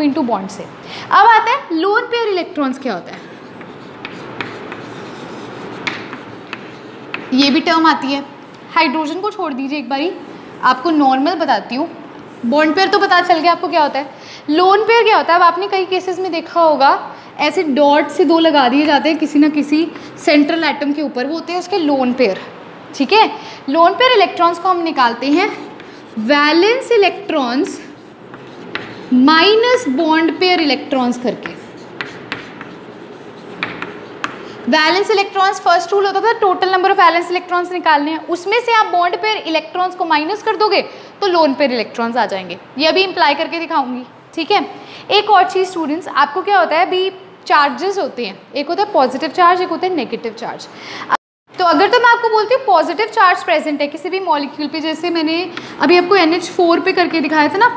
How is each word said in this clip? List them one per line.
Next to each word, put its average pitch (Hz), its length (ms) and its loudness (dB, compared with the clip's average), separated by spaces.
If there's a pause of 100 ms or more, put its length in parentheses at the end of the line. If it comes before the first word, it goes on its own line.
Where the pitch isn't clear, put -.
into 294 220 0
bond 196 260 -4
से। - 120 -12
अब - 640 0
आता 453 240 6
है 508 260 -4
lone 403 280 0
pair 466 240 -2
electrons 320 500 -4
क्या 233 160 -6
होता 170 180 -10
है, 180 60 -16 (4000)
ये 277 160 4
भी 302 100 2
term 330 260 2
आती 277 260 0
है। 285 120 -4 (500)
Hydrogen 320 460 0
को 415 100 -4
छोड़ 359 220 -6
दीजिए 269 260 -6
एक 240 100 -8
बारी, 277 220 -4 (540)
आपको 254 280 2
normal 277 440 2
बताती 240 380 -2
हूँ। 330 140 -4 (580)
Bond 302 280 2
pair 381 140 2
तो 392 100 2
पता 392 220 4
चल 359 180 4
गया 339 140 4
आपको 330 160 -2
क्या 311 140 2
होता 269 160 0
है। 294 120 -6 (400)
Lone 381 340 4
pair 453 200 4
क्या 427 120 4
होता 311 160 2
है? 349 60 6
अब 359 60 6
आपने 349 240 2
कई 381 180 -2
cases 370 320 -2
में 370 140 -4
देखा 330 280 -2
होगा 311 380 4 (420)
ऐसे 311 240 0
डॉट 285 460 4
से - 140 2
दो 330 140 4
लगा 294 300 4
दिए 285 180 2
जाते 294 220 2
हैं 320 100 0
किसी 294 200 0
ना 302 120 6
किसी 302 360 0 (320)
central 320 460 2
atom 285 280 -2
के 302 100 -4
ऊपर, 254 240 -4
वो 302 80 -6
होते 330 180 -8
हैं 359 60 -2
उसके 370 200 -4
lone 269 340 0
pair, 233 280 0 (540)
ठीक 277 180 0
है। 427 180 6 (380)
Lone 339 260 4
pair 508 180 4
electrons 349 460 2
को 370 100 -2
हम 359 140 2
निकालते 262 460 0
हैं 359 200 2 (720)
Valence 302 720 2
electrons 311 840 0 (1400)
minus 381 760 4
bond 320 500 2
pair 359 200 4
electrons 262 580 0
करके। - 400 -6 (3000)
Valence 330 400 2
electrons 392 500 0
first 359 320 0
rule 403 140 2
होता 392 140 -2
था 453 200 2
total 381 320 0
number 381 180 2
of 392 80 0
valence 349 320 4
electrons 359 420 -4
निकालने 311 380 2
हैं, 320 160 -6
उसमें 349 340 -2
से 480 140 -2
आप 427 140 4
bond 349 280 0
pair 427 220 -2
electrons 330 560 -4
को 359 100 -4
minus 330 380 -2
कर 427 140 -2
दोगे 359 260 2 (380)
तो 403 80 -2
lone 320 260 2
pair 277 180 0
electrons 233 440 -4
आ 220 100 2
जाएंगे। 190 320 -8 (200)
ये 302 100 2
अभी 330 140 2
imply 330 320 0
करके 330 240 -4
दिखाऊंगी, 269 460 -4 (300)
ठीक 330 160 -4
है। 359 160 2 (440)
एक 415 200 2
और 370 200 6
चीज़ 370 200 -2
students, 320 380 -6
आपको 285 340 -2
क्या 403 160 2
होता 320 180 2
है, 349 100 2
अभी 370 240 -2 (360)
charges 285 520 2
होते 247 280 -6
हैं, 190 120 -12 (140)
एक 285 160 -6
होता 359 140 0
है 415 100 -4
positive 269 380 2
charge, 359 300 4
एक 370 80 -2
होता 330 180 -4
है 370 80 -2
negative 233 400 -6
charge। - 320 -12 (880)
तो 359 100 0
अगर 339 240 4
तो 494 100 4
मैं 480 100 4
आपको 466 200 4
बोलती 427 260 2
हूँ 508 120 0
positive 339 420 2
charge 370 360 2
present 302 360 0
है 285 80 -2
किसी 320 220 -10
भी 381 100 -4
molecule 294 480 -2
पे, 320 120 -8
जैसे 320 300 -4
मैंने 330 320 -2 (380)
अभी 302 180 6
आपको 359 180 4
एनएच 349 340 2
फ़ोर 339 300 2
पे 381 120 0
करके 330 280 0
दिखाया 302 280 2
था 370 100 -4
ना 480 180 6